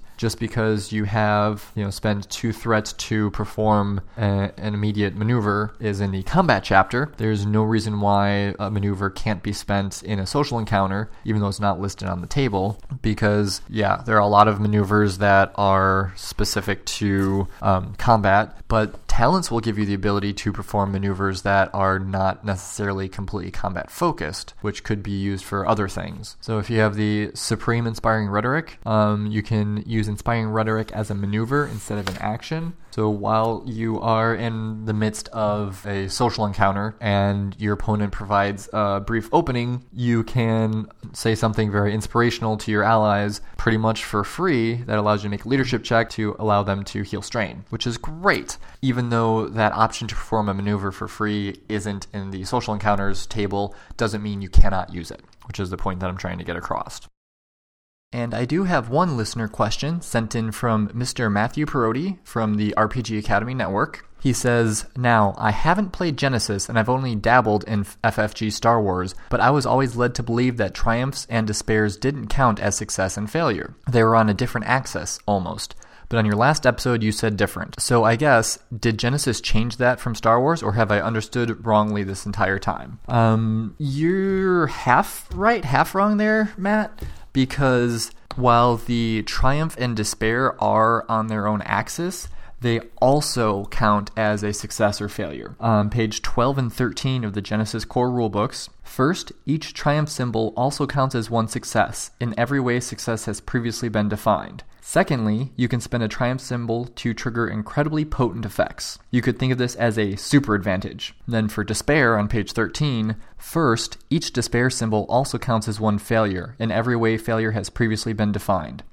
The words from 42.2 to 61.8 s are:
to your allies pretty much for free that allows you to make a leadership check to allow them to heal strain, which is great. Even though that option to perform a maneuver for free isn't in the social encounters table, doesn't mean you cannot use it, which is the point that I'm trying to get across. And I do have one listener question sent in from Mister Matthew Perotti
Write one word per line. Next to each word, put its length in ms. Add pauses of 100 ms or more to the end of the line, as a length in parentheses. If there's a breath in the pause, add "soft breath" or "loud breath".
to 160
your 100
allies 580 (160 loud breath)
pretty 220
much 240
for 220
free 500
that 240
allows 240
you 60
to 20
make 140
a 40
leadership 360
check 260
to 300
allow 240
them 200
to 180
heal 200
strain, 480
which 160
is 100
great. 600 (260 loud breath)
Even 280
though 360
that 260
option 360
to 80
perform 320
a 60
maneuver 360
for 160
free 600
isn't 440
in 180
the 140
social 300
encounters 520
table, 500 (200 loud breath)
doesn't 260
mean 200
you 60
cannot 440
use 200
it, 80 (240)
which 160
is 100
the 60
point 240
that 80
I'm 80
trying 220
to 60
get 120
across. 460 (1120)
And 200
I 140
do 180
have 240
one 300
listener 300
question 520
sent 340
in 160
from 440
Mister 340
Matthew 380
Perotti 580